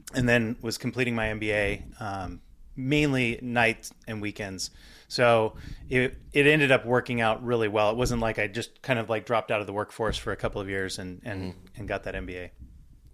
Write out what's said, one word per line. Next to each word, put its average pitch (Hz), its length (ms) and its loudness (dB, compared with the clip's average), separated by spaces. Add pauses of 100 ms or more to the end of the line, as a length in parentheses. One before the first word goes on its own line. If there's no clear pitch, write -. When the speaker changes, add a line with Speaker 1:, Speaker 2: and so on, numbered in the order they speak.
(140)
Speaker 1:
and 123 140 2
then 120 340 4
was 113 160 -6
completing 120 380 -2
my 110 140 -2
M 107 100 -6
B 107 140 -2
A, 101 320 0 (140)
um, 95 420 -8 (340)
mainly 131 680 2
nights 120 520 0 (140)
and 110 140 -8
weekends. 101 500 -8 (360)
So 117 480 4 (340)
it, 127 280 0 (160)
it 143 140 6
ended 147 240 6
up 123 140 6
working 120 360 2
out 113 240 2
really 117 220 2
well. 104 240 4
It 113 60 0
wasn't 120 240 0
like 110 180 -2
I 104 80 0
just 107 340 -8
kind 131 180 0
of, 107 100 -6
like, 110 160 -2
dropped 113 260 0
out 107 100 0
of 101 60 -6
the 101 60 -8
workforce 104 440 -2
for - 160 -4
a - 40 -6
couple 107 220 -4
of 98 80 -6
years 98 320 -4
and, 92 240 -10
and, 92 300 -8
Speaker 2:
Mm-hmm. - 260 -20
Speaker 1:
and 98 80 -10
got 98 160 -4
that 95 120 -8
M 92 100 -8
B 90 100 -10
A. 90 160 -12 (640)